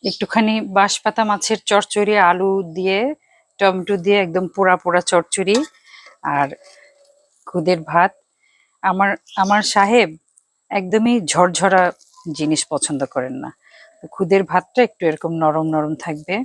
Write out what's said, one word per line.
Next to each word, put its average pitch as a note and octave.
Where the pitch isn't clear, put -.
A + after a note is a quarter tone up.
একটুখানি G#3+
বাঁশপাতা G3+
মাছের G#3
চচ্চড়ি, G#3
আলু F3+
দিয়ে, F#3+
টমেটো F#3+
দিয়ে G3
একদম F#3
পোড়া F#3
পোড়া F3
চচ্চড়ি F#3
আর C#3+
খুদের F3
ভাত। E3+
আমার, F#3+
আমার G3+
সাহেব G#3+
একদমই G#3
ঝরঝরা F3+
জিনিস D3+
পছন্দ C#3+
করেন C3
না, C3+
তো -
খুদের G3
ভাতটা F3+
একটু -
এরকম D#3+
নরম D#3+
নরম D#3
থাকবে D3+